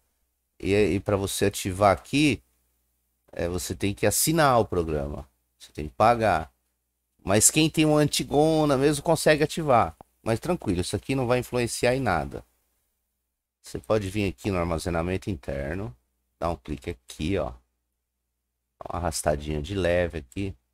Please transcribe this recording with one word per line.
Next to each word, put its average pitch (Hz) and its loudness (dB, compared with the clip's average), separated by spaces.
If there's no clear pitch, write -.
e, 92 -2
e 98 2
pra 101 -2
você 98 -2
ativar 98 2
aqui, 139 0
é, 85 -4
você 90 -6
tem 101 -2
que - -2
assinar 143 2
o 104 4
programa. 76 -4
Você - -20
tem 76 -8
que - -16
pagar. 107 2
Mas 104 4
quem 156 2
tem 156 2
uma 151 4
antigona 147 2
mesmo 143 0
consegue 156 2
ativar. 123 2
Mas 113 0
tranquilo, 90 -2
isso - -4
aqui 135 -4
não 131 0
vai 123 2
influenciar 123 0
em 135 -2
nada. 73 -2
Você - -10
pode 107 -2
vir 101 0
aqui 101 -6
no 92 0
armazenamento 87 -2
interno. 82 -8
Dá 85 -2
um 85 -4
clique 73 -10
aqui, - -6
ó. 65 -4
Dá - -20
uma 87 -6
arrastadinha 76 -2
de 82 -8
leve 87 0
aqui. 98 -10